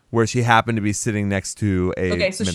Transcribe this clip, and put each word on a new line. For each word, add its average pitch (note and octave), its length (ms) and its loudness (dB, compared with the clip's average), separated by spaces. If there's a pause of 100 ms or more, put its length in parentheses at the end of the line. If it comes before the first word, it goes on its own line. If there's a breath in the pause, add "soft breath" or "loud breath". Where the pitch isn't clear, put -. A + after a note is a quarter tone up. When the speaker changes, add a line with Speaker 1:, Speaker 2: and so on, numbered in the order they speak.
Speaker 1:
where A2+ 180 2
she B2 160 -2
happened A2+ 340 4
to G#2 60 -2
be G2+ 120 0
sitting G#2 340 -2
next G2 300 -4
to F#2 400 0
a F#2 160 0
Speaker 2:
Okay, F#3+ 180 0
so A3 100 -8
she F#3 100 0
could - 20 -6